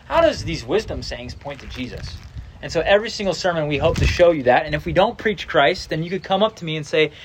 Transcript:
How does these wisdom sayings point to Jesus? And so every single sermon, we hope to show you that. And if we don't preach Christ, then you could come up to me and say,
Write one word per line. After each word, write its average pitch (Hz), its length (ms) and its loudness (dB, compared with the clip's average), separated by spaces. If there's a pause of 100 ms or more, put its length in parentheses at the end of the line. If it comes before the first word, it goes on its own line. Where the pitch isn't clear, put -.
How 311 160 2
does 285 240 2
these 160 180 -6
wisdom 151 400 -4
sayings 123 320 -12
point 139 240 -12
to - 80 -18
Jesus? 104 480 -10 (440)
And 147 120 -10
so 165 100 0
every 208 300 2
single 196 240 -2
sermon, 165 320 -2
we 147 100 -2
hope 165 200 0
to - 100 2
show 175 240 6
you 156 120 2
that. 127 220 4
And 151 80 -8
if 151 100 -2
we 175 80 -4
don't 190 240 2
preach 208 320 -4
Christ, 160 440 2
then 160 100 -4
you 170 80 -6
could 185 140 -6
come 190 180 0
up 214 140 0
to 170 100 -14
me 156 100 -6
and 156 80 -6
say, 156 280 2 (140)